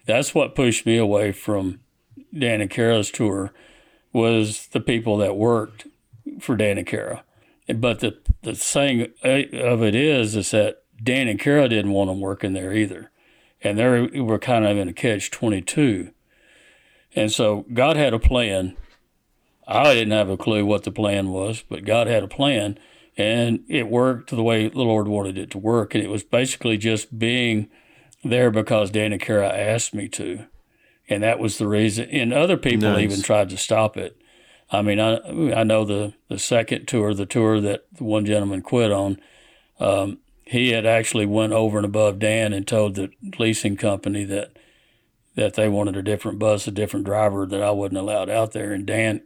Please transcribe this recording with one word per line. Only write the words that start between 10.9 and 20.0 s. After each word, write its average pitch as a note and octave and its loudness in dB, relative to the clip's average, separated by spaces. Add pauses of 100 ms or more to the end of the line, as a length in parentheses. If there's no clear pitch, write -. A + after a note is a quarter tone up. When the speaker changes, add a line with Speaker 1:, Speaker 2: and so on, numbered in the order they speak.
Speaker 1:
Dan B2+ 0
and G#2 -2
Kara C#3+ 4
didn't G#2 0
want G2 2
'em F#2+ -6
working G2 -4
there F#2+ -6
either. G2+ -2 (520)
And G#2 -2
they B2 2
were A2 0
kind A2+ 2
of G#2 2
in F#2+ -2
a F2 -8
catch G#2+ -2
twenty-two. G#2+ -2 (1040)
And G#2+ 0
so G#2+ 0
God C#3+ 2
had C#3 2
a A2+ 0
plan. G2+ 0 (880)
I C3 6
didn't A2 2